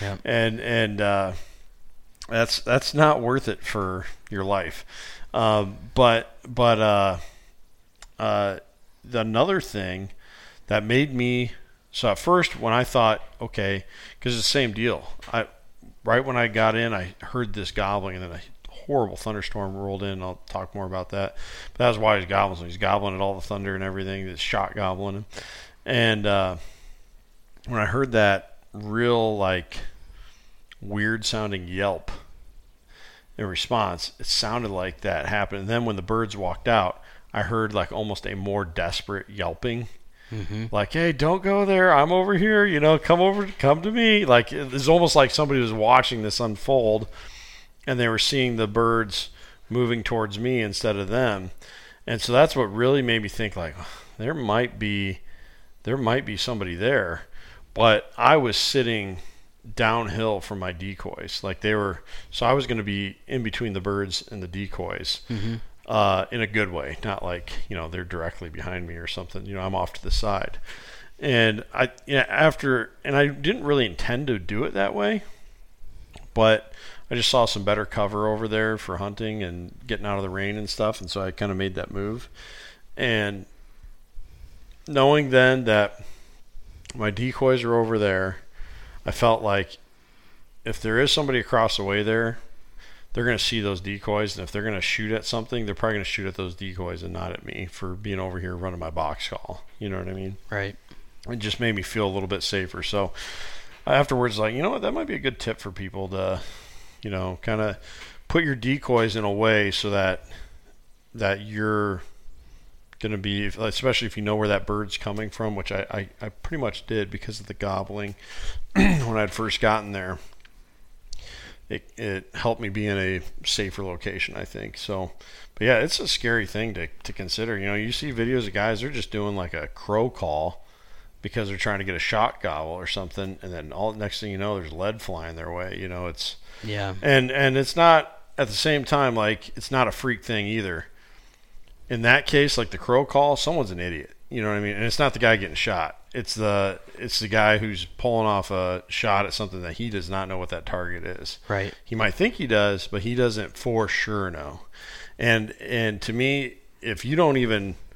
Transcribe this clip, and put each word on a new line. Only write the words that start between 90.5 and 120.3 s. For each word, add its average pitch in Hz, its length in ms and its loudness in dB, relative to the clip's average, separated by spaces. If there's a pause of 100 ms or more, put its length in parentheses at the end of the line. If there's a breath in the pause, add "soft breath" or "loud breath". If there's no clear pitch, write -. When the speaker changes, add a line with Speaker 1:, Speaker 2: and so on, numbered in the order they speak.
Speaker 2:
if - 180 -4
there 113 180 2
is 143 120 4
somebody 139 280 2
across 113 380 2
the 101 60 -2
way 101 200 2
there, 113 360 2 (720 soft breath)
they're 117 120 0
gonna 117 140 2
see 113 200 0
those 98 220 0
decoys, 101 560 -2
and 95 60 -6
if - 80 -10
they're 104 120 -4
gonna 107 180 -2
shoot 107 300 -2
at 110 140 -2
something, 117 400 -4
they're 101 100 -4
probably 113 200 0
gonna 98 100 -2
shoot 98 220 -4
at 92 80 -6
those 90 200 -6
decoys 90 480 -8
and 87 100 -8
not 87 180 -6
at - 140 -10
me - 240 -8
for 92 240 -8
being 101 260 -4
over 92 200 -4
here 90 160 -6
running 87 240 -6
my 80 100 -6
box 78 400 -4
call. - 340 -10 (160)
You 104 100 -6
know 95 100 -4
what 92 80 -6
I 95 60 -6
mean? 95 240 -8 (120)
Speaker 1:
Right. 101 260 -4 (540)
Speaker 2:
It 117 100 -6
just 104 200 -4
made 117 160 2
me 95 60 -2
feel 104 260 -2
a - 40 2
little 95 160 -4
bit 92 160 -4
safer. 90 400 -4
So 101 280 0 (720 loud breath)
I - 100 4
afterwards, 123 440 2
like, 107 140 2
you 131 80 -2
know 196 80 0
what, 262 140 -4
that 190 100 0
might 330 140 -4
be 202 80 -4
a 139 40 -6
good 135 200 -4
tip - 200 -6
for 98 120 -10
people 95 380 -8
to, 95 320 -2 (600 loud breath)
you 110 80 -8
know, 92 320 -4
kinda 107 380 -2 (480 loud breath)
put 170 160 4
your 139 120 0
decoys 117 600 2
in 110 80 -2
a 104 80 2
way 104 400 4
so - 180 -2
that, 95 340 2 (880 soft breath)
that 101 280 0
you're 104 600 0 (1000 soft breath)
gonna 107 180 -2
be, 101 300 0
especially 113 580 0
if 104 100 -6
you 107 80 -4
know 104 140 2
where 107 100 2
that 98 200 2
bird's 104 300 -2
coming 104 320 -6
from, 107 260 -4
which 95 160 -6
I, 98 200 -2
I, 101 340 -8
I 107 40 -8
pretty - 320 -6
much 107 260 -4
did 104 240 -2
because 104 300 -8
of 98 60 -14
the 101 80 -10
gobbling 101 600 -4 (300 loud breath)
<clears throat> - 300 -4
when 156 420 6
I'd 104 160 2
first 110 260 -2
gotten 107 320 4
there. 92 260 -4 (1500 loud breath)